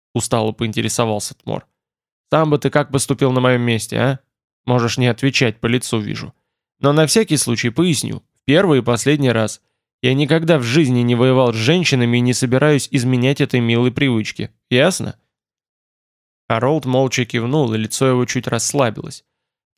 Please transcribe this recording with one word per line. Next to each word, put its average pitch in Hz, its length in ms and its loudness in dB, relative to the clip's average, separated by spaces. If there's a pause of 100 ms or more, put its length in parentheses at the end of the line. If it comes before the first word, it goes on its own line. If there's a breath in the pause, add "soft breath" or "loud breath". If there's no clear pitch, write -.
(140)
устало 110 380 -2
поинтересовался 110 840 -4
Тмор. - 320 -8 (640)
"Сам 156 200 2
бы 147 100 2
ты 143 100 -2
как 147 220 0
поступил 135 400 0
на 127 80 0
моём 127 220 2
месте, 113 360 -2
а? 131 220 0 (460)
Можешь 120 320 0
не 123 100 2
отвечать, 123 520 0
по - 80 -4
лицу 120 320 -2
вижу. 104 340 -8 (460)
Но 143 140 2
на 156 140 4
всякий 214 300 2
случай 120 320 -2
поясню, 117 520 -2 (140)
в - 100 -20
первый 151 340 4
и 113 40 -2
последний 131 480 0
раз. 110 300 -2 (400)
Я 127 120 2
никогда 156 460 2
в 123 40 -2
жизни 123 360 2
не 120 160 2
воевал 127 380 2
с - 20 -8
женщинами 120 640 0
и 123 40 2
не 123 120 2
собираюсь 131 580 0
изменять 127 500 0
этой 131 180 0
милой 117 320 2
привычке. 117 600 -4 (180)
Ясно?" 123 480 0 (1300)
Харолд 131 380 0
молча 127 400 0
кивнул, 120 480 -2
и 110 40 -2
лицо 110 300 -2
его 123 180 2
чуть - 220 -6
расслабилось. - 760 -4 (520)